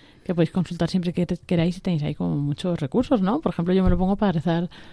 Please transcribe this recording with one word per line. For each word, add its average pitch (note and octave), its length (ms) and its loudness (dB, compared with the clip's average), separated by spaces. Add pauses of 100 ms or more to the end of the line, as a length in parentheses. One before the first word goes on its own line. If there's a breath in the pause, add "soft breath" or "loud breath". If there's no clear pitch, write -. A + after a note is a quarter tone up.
(240 soft breath)
que F3+ 100 -4
podéis E3 160 2
consultar E3+ 400 -2
siempre F3 240 -2
que F3+ 100 0
te-, F3 140 -4
queráis E3+ 400 0
y - 20 -18
tenéis E3 220 -2
ahí D3+ 120 -4
como E3+ 220 -2
muchos D3 420 -2
recursos, A3+ 440 0
¿no? A3+ 180 0
Por - 140 -2
ejemplo, E3+ 180 0
yo F#3+ 100 4
me F#3 60 4
lo F3+ 80 6
pongo F#3 200 2
para G3+ 160 2
rezar, E3+ 360 0 (240 loud breath)